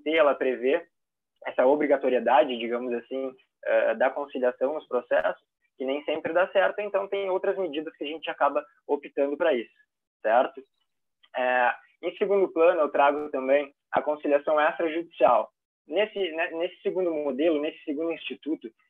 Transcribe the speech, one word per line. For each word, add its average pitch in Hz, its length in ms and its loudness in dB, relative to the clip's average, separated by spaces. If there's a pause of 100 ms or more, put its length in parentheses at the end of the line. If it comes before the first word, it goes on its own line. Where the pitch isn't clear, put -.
T, 151 120 -2
ela 147 200 4
prevê 131 520 0 (600)
essa 127 200 2
obrigatoriedade, 131 920 2
digamos 120 340 -4
assim, 131 420 -8 (300)
eh, 113 300 2
da 123 160 2
conciliação 143 640 -2
nos 156 120 -10
processos, - 560 -2 (360)
que 131 80 -6
nem 143 180 -4
sempre 160 300 -4
dá 180 140 2
certo, 190 320 0
então 202 280 -4
tem 196 220 -4
outras 185 260 -2
medidas 160 400 -6
que - 80 -12
a - 20 -6
gente 156 220 -10
acaba 147 340 0 (240)
optando 143 500 -2
pra 160 160 2
isso, 117 220 -4 (480)
certo? 120 400 2 (720)
É, 127 380 2 (280)
em 170 140 -6
segundo 196 320 2
plano, 170 320 4
eu 147 80 2
trago 147 420 2
também 139 440 0 (180)
a - 80 0
conciliação 151 600 0
extrajudicial. 165 880 2 (360)
Nesse, 190 460 -2
né, 165 200 -4
nesse 170 280 -6
segundo 175 320 -2
modelo, 147 480 0
nesse 156 240 -6
segundo 160 260 -4
instituto, 147 580 -8 (220)